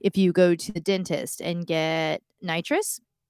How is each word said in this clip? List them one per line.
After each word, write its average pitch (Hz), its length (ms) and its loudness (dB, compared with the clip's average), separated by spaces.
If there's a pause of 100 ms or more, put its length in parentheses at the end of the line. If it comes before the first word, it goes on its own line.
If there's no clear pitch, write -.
if - 160 0
you 185 160 6
go 175 220 6
to 170 180 -8
the 175 80 -6
dentist 180 640 -4
and 175 240 -6
get 160 560 -2 (180)
nitrous 180 600 -2 (300)